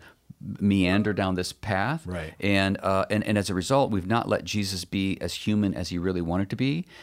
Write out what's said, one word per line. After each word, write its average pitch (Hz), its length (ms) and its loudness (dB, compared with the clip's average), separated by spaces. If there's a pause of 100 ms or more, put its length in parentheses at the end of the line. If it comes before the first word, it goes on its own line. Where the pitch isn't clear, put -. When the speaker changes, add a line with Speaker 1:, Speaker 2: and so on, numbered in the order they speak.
(600)
Speaker 1:
meander 98 520 4
down 95 220 0
this 90 180 -4
path. 107 540 -4
Speaker 2:
Right. 82 320 -8
Speaker 1:
And, 98 440 2
uh, 95 280 2
and, 107 140 2
and 107 120 2
as 101 140 0
a 92 40 0
result, 131 360 2
we've 92 160 0
not 113 220 0
let 101 160 0
Jesus 95 400 -2
be 95 360 -2
as 87 140 -6
human 104 400 0
as 90 140 -6
he 87 100 -4
really 90 220 0
wanted 87 300 -2
to 110 60 -4
be. 143 280 -2 (180)